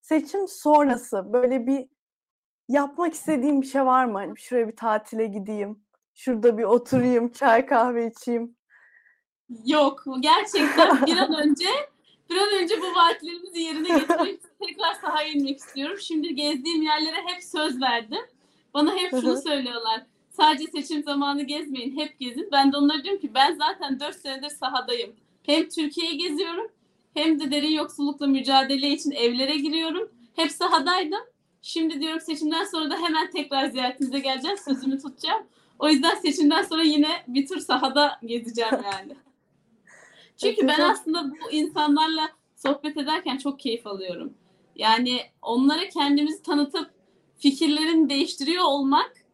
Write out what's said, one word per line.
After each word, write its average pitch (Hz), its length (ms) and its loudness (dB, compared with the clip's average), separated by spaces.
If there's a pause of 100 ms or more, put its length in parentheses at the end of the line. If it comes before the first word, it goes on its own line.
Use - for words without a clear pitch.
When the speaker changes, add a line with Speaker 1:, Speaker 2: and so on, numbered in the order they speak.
Speaker 1:
Seçim 311 460 -2
sonrası 233 840 2
böyle 247 340 2
bir 269 180 -2 (840)
yapmak 285 440 0
istediğin 285 480 0
bir 269 60 -4
şey 269 180 2
var 254 200 4
mı? 208 120 -4
Hani 202 220 -8
şuraya 233 280 -2
bir 220 80 -12
tatile 220 520 -2
gideyim, 208 520 -8 (360)
şurada 233 420 2
bir 233 60 -2
oturayım, 240 680 2
çay 254 340 4
kahve 233 420 2
içeyim. 233 480 -6 (1080)
Speaker 2:
Yok, 277 380 2 (160)
gerçekten 311 840 4
bir 330 120 2
an 311 160 2
Speaker 1:
<laughs> 302 140 2
Speaker 2:
önce, 339 220 2 (600)
bir 349 80 0
an 415 240 2
önce 349 200 0
bu 349 140 -6
vaatlerimizi 339 640 0
yerine 320 280 -4
getirip 339 540 2 (100)
Speaker 1:
<laughs> - 160 -20
Speaker 2:
tekrar 427 340 -2
sahaya 311 280 -2
inmek 277 300 -2
istiyorum. 302 400 -8
Şimdi 320 360 -4
gezdiğim 294 460 -2
yerlere 311 460 0
hep 349 160 -8
söz 302 380 -4
verdim. 240 400 -2 (520)
Bana 311 220 2
hep 359 180 -2
Speaker 1:
Hı 254 80 0
Speaker 2:
şunu 247 100 2
Speaker 1:
hı. 277 100 -2
Speaker 2:
söylüyorlar, 247 640 -4 (260)
"Sadece 311 400 2
seçim 294 320 -4
zamanı 285 400 -2
gezmeyin, 277 540 -8
hep 302 220 -8
gezin." 262 320 -8
Ben 277 200 6
de 285 60 -2
onlara 285 260 2
diyorum 392 180 -4
ki, 285 120 -8
"Ben 277 240 6
zaten 302 420 -2
dört 302 160 -8
senedir 269 340 -10
sahadayım. 247 680 -6 (280)
Hem 311 260 2
Türkiye'yi 320 480 -4
geziyorum, 339 500 -4 (460)
hem 311 260 2
de 285 120 -4
derin 294 200 0
yoksullukla 285 560 -2
mücadele 269 640 2
için 285 220 -2
evlere 247 460 0
giriyorum. 320 540 -4 (240)
Hep 320 160 0
sahadaydım. 349 680 0 (400)
Şimdi," 320 400 -4
diyorum, 320 200 -4
"seçimden 320 440 -2
sonra 320 240 -4
da - 80 -4
hemen 320 340 0
tekrar 277 340 -2
ziyaretinize 262 540 -4
geleceğim, 269 380 -4
sözümü 269 420 -4
tutacağım." 311 440 -6 (360)
O 294 100 2
yüzden 320 260 4
seçimden 320 480 2
sonra 330 200 -2
yine 302 260 4 (180)
bir 277 200 -2
tur 370 120 -8
sahada 277 680 0
gezeceğim 233 460 -4
Speaker 1:
<laughs> 202 220 -2
Speaker 2:
yani. 190 220 -12 (1200)
Çünkü - 240 0
Speaker 1:
Evet, 269 80 4
Speaker 2:
ben 302 60 4
Speaker 1:
çok 311 160 4
Speaker 2:
aslında 320 400 -2
bu - 200 -12
insanlarla 311 800 0 (260)
sohbet 294 420 -2
ederken 294 400 -4
çok 277 220 -6
keyif 233 280 -6
alıyorum. 185 460 -10 (420)
Yani 240 440 2 (220)
onlara 277 480 2
kendimizi 294 540 0
tanıtıp 294 460 -2 (480)
fikirlerini 311 720 2
değiştiriyor 320 540 0
olmak 285 500 2 (200)